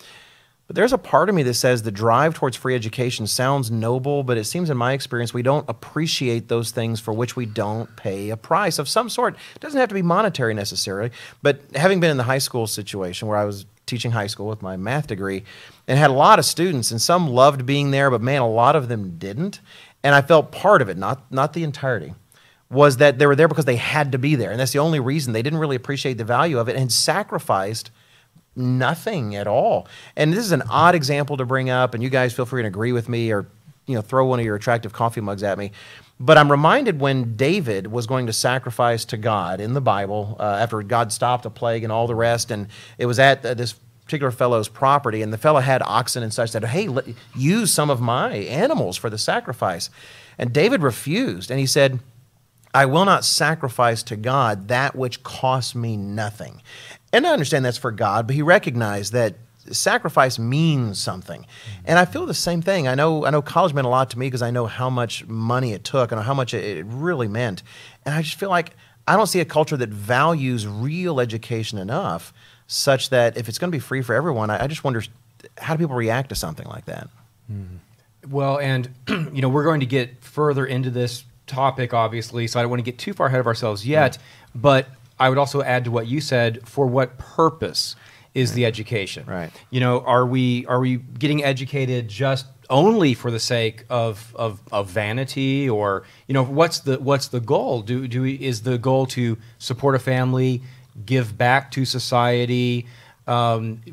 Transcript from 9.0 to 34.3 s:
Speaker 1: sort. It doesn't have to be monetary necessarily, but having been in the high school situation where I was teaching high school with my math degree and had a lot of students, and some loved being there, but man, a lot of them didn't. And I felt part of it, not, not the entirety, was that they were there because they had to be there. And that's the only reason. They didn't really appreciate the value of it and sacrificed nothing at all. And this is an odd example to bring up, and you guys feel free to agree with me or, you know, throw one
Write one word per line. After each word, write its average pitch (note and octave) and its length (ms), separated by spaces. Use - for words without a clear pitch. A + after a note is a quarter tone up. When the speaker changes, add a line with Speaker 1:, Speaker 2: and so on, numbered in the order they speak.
Speaker 1:
sort. G#3+ 280
It - 60
doesn't C#4+ 180
have A#3+ 100
to G3+ 60
be G3 60
monetary E3+ 540
necessarily, G2+ 560
but C#3+ 160
having F3+ 240
been E3+ 100
in C#3+ 80
the A#2+ 60
high C3 160
school A#2+ 260
situation G2 600
where G#2+ 100
I G#2 80
was G2+ 220
teaching A#2+ 280
high G#2 140
school G#2 200
with G#2+ 160
my F#2 140
math B2 280
degree G2 380
and C3 120
had D3 100
a C3 40
lot E3+ 260
of C#3 60
students, D#3+ 440
and A#2 100
some F3 280
loved C3 400
being C#3+ 240
there, C#3 180
but A2+ 120
man, C3+ 200
a A#2 80
lot A#2+ 260
of B2+ 120
them G2+ 320
didn't. A#2 400
And C#3+ 140
I C#3 60
felt D3+ 320
part F#3 280
of A2 60
it, F2+ 80
not, G2 340
not C3+ 220
the E3+ 140
entirety, A#2+ 480
was C3+ 260
that C#3 220
they D3 60
were C#3+ 100
there D#3 140
because D3+ 160
they B2+ 100
had C#3 380
to C3+ 40
be C#3+ 180
there. G#2 140
And G#2+ 80
that's B2+ 140
the C#3+ 80
only D#3 220
reason. B2+ 320
They A2+ 80
didn't D3+ 180
really C#3+ 160
appreciate C3+ 420
the A2+ 60
value B2+ 340
of A#2 120
it A#2 80
and C3 120
sacrificed A#2 1000
nothing B2+ 800
at G2+ 120
all. B2+ 400
And D#3 160
this G3 80
is G#3 140
an C3+ 160
odd E3+ 260
example C#3+ 400
to C3 100
bring C3 240
up, B2+ 240
and A2+ 80
you C3 80
guys B2+ 240
feel B2+ 120
free B2 160
to A2 80
agree A2 240
with A#2 160
me A#2 220
or, G2 140
you C3+ 80
know, G#2+ 60
throw C3 240
one B2+ 140